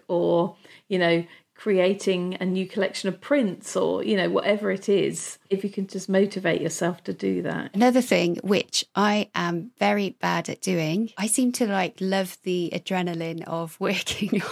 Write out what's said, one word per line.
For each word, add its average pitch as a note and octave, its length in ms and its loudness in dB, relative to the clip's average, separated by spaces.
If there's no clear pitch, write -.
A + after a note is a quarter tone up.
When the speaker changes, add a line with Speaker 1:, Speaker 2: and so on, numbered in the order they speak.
Speaker 1:
or, E3+ 480 2
you F#3 120 0
know, E3+ 240 4
creating F#3 840 0
a F#3 40 -2
new F#3 220 0
collection G3 420 -4
of F3+ 120 -6
prints A#3+ 560 0
or, - 260 0
you G#3+ 140 2
know, F3 120 2
whatever G3 440 2
it F#3+ 160 -4
is, E3 500 0
if G3 140 0
you G3+ 80 -4
can G3 160 -6
just F#3+ 220 -10
motivate F#3+ 520 2
yourself E3+ 440 -4
to - 80 -8
do F3+ 280 -2
that. - 320 -6
Speaker 2:
Another B3 280 4
thing F3 420 2
which - 420 0
I G#3 380 2
am F3 440 -2
very G3+ 320 2
bad F3 280 0
at - 120 -8
doing, F3+ 560 0
I G3 120 -4
seem B3 240 2
to, B3 160 0
like, F#3+ 320 0
love F#3+ 420 -2
the F3+ 320 -2
adrenaline E3+ 680 -4
of E3 320 -6
<laughs> - 40 -20
working F#3+ 720 -2